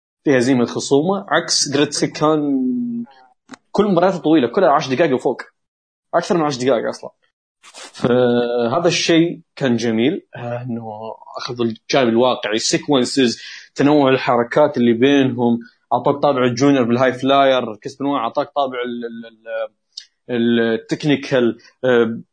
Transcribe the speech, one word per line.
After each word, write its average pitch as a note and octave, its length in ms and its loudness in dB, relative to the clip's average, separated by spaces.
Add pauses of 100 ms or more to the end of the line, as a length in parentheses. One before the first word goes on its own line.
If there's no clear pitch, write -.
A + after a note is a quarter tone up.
(240)
في C3+ 140 4
هزيمة B2 260 2
خصومه، D#3 640 0
عكس E3 400 -2
جريتسي D3 380 0
كان D3 580 0 (1080)
كل G3+ 120 2
مباراته F3+ 340 2
طويلة، D3+ 300 2
كلها F#3 220 2
عشر C#3 240 0
دقائق C3 200 0
وفوق، B2+ 280 -2 (720)
أكثر E3+ 220 0
من E3 60 0
عشر C3 240 -2
دقائق B2 220 2
أصلًا. - 220 -10 (840)
فهذا A#2+ 960 0
الشيء E3+ 520 0 (160)
كان B2 200 0
جميل، A#2 500 -2 (100)
آه، A#2+ 260 -10
إنه A#2 220 -10 (520)
أخذ A#2+ 240 -8
الجانب A#2 480 -2
الواقعي، A2+ 500 0
سيكونسز، B2+ 840 0 (320)
تنوع C#3+ 360 4
الحركات C3 680 2
اللي A#2+ 160 4
بينهم، A#2+ 680 2 (340)
أعطاك C#3+ 300 0
طابع C3 220 2
الجونيور B2+ 400 2
بالهاي A#2+ 280 2
فلاير، C3 640 2
كريس - 200 -14
بنوا C#3 220 -4
أعطاك A#2+ 380 -4
طابع C3 260 -2
ال-، A#2 440 -10
ال-، A2+ 440 -10 (600)
ال-، A#2 300 0 (200)
التكنيكال، C#3 760 0 (260)
آه، A#2 360 2 (120)